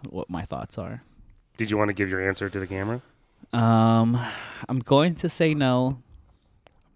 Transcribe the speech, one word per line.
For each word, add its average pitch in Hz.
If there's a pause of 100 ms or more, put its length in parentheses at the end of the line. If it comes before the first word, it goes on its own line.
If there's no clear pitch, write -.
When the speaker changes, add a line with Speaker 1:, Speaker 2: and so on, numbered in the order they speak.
Speaker 1:
what -
my 85
thoughts -
are. 95 (540)
Speaker 2:
Did 110
you 104
wanna 104
give 95
your 95
answer 98
to 98
the 95
camera? 101 (520)
Speaker 1:
Um, 117 (480)
I'm 127
going 147
to 175
say 160
no 127 (960)